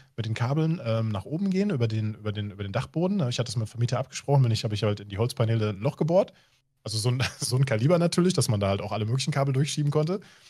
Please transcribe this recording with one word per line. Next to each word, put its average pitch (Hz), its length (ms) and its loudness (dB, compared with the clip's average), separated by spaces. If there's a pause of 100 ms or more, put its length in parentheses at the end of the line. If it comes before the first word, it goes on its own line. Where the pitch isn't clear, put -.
(160)
mit 110 120 -4
den 110 60 -2
Kabeln, 160 520 0
ähm, 113 240 0
nach 104 160 -4
oben 190 240 -2
gehen, 196 220 0
über 120 180 0
den, 110 240 -2
über 104 180 -8
den, 104 200 -6
über 101 120 -10
den 101 80 -8
Dachboden. 175 460 -2
Ne? 135 120 0
Ich 120 80 -4
hatte 120 100 -2
das - 100 -8
mit 113 100 -2
dem - 40 -14
Vermieter 117 280 -2
abgesprochen, - 440 2
bin 117 80 4
ich, 107 120 0
hab 110 80 -2
ich 104 120 -2
halt 104 180 0
in 101 80 -14
die 98 80 -10
Holzpaneele 113 520 2
ein 98 120 -6
Loch 131 160 -2
gebohrt. 175 340 2 (540)
Also 107 140 -4
so 113 100 0
ein, 123 120 0
<laughs> - 180 -4
so - 180 -2
ein 135 80 4
Kaliber 127 320 4
natürlich, 175 360 4
dass - 140 2
man 107 140 0
da 98 80 2
halt 98 120 0
auch 98 120 -6
alle 107 120 -2
möglichen 131 280 -2
Kabel 139 180 0
durchschieben 147 400 0
konnte. 156 300 0 (280)